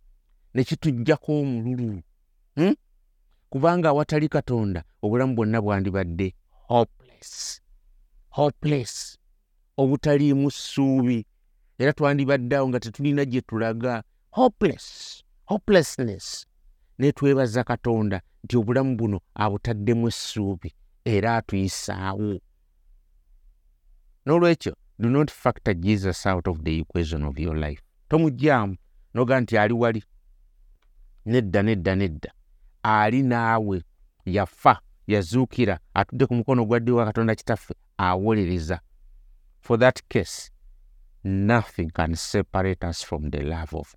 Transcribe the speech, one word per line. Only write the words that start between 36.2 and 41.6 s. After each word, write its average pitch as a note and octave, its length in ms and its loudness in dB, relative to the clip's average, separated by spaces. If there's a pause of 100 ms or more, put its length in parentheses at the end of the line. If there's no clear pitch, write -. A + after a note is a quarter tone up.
ku - 80 -2
mukono A#2+ 300 2
gwa A#2 160 2
ddyo A#2+ 160 0
wa A#2 80 2
Katonda A2+ 300 0
Kitaffe, - 400 -6 (240)
awolereza. F#2 840 0 (800)
For A#2 180 0
that B2+ 300 4
case, - 420 -4 (720)
nothing G2 640 0